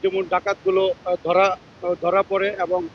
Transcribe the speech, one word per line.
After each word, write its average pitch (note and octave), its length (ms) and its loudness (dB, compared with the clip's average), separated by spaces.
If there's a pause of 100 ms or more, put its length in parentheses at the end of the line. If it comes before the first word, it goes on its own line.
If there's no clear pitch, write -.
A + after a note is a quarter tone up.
যেমন F#3+ 280 -2
ডাকাতগুলো, F#3+ 640 0 (120)
আহ, F3+ 180 0
ধরা, F3+ 340 2 (260)
আহ, F3 180 -2
ধরা F3+ 280 2
পড়ে G3 300 -2
এবং F3+ 360 -2